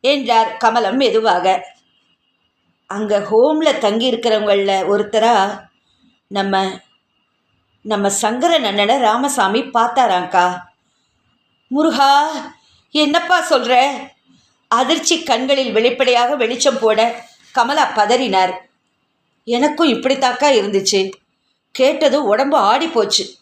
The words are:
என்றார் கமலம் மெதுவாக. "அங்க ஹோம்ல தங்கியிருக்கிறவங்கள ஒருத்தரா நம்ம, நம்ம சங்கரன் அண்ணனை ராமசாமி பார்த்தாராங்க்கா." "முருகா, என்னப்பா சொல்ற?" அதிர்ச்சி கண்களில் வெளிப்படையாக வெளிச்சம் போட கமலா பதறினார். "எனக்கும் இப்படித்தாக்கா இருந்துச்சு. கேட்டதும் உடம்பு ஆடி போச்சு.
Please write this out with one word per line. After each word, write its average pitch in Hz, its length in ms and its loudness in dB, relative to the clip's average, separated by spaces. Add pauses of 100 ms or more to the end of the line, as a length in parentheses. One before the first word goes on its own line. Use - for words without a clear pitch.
என்றார் 240 560 0
கமலம் 233 380 0
மெதுவாக. 226 800 0 (1120)
"அங்க 202 320 -2
ஹோம்ல 285 580 2
தங்கியிருக்கிறவங்கள 214 960 0 (140)
ஒருத்தரா 214 480 2 (920)
நம்ம, 196 400 -2 (1120)
நம்ம 202 280 -2
சங்கரன் 254 540 0
அண்ணனை 208 340 0
ராமசாமி 240 640 0
பார்த்தாராங்க்கா." 190 960 0 (1120)
"முருகா, 285 600 2 (600)
என்னப்பா 330 580 0
சொல்ற?" 254 400 2 (760)
அதிர்ச்சி 294 560 0
கண்களில் 262 480 -2
வெளிப்படையாக 240 640 2
வெளிச்சம் 240 440 -2
போட 220 460 0 (300)
கமலா 262 300 0 (100)
பதறினார். 208 560 2 (960)
"எனக்கும் 285 440 0
இப்படித்தாக்கா 262 600 0
இருந்துச்சு. 196 600 0 (640)
கேட்டதும் 277 540 0
உடம்பு 269 320 0
ஆடி 240 300 2
போச்சு. 214 380 -2 (160)